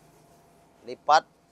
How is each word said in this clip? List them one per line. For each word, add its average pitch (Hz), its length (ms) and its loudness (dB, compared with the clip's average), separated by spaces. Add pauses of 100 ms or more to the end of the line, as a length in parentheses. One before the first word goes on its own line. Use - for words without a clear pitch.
(840)
Lipat, 143 400 -2 (280)